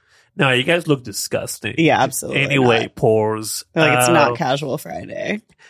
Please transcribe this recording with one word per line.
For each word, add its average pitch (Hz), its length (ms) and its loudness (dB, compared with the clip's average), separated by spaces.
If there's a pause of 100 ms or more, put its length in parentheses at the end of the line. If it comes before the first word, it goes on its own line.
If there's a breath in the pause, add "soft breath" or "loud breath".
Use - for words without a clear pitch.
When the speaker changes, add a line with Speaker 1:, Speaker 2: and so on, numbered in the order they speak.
(360 soft breath)
Speaker 1:
"No, 135 160 2
you 123 100 2
guys 170 240 0
look 139 160 0
disgusting." - 760 -8
Speaker 2:
Yeah, 139 220 4
absolutely 135 440 -2
Speaker 1:
Anyway, 127 380 2
Speaker 2:
not. 117 120 -8
Speaker 1:
pores. 110 760 0
Speaker 2:
They're 160 160 2
like, 123 100 2
"It's 123 100 4
not 120 240 4
Speaker 1:
Uh, 120 40 -6
Speaker 2:
casual 143 420 -2
Friday." - 640 -8 (280 soft breath)